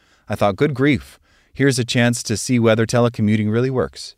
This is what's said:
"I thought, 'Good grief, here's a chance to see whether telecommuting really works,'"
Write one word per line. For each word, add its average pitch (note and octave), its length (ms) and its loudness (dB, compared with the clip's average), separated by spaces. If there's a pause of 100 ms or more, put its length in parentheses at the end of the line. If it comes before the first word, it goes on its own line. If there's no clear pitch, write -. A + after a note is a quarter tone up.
(280)
"I G#2+ 80 -8
thought, G2+ 200 0
'Good D3+ 180 0
grief, C3 460 -2 (340)
here's C3+ 240 2
a B2+ 60 0
chance A#2+ 400 0
to G#2+ 140 -4
see B2+ 200 -2
whether A2+ 280 2
telecommuting G#2+ 680 0
really B2 180 0
works,'" A2+ 480 -6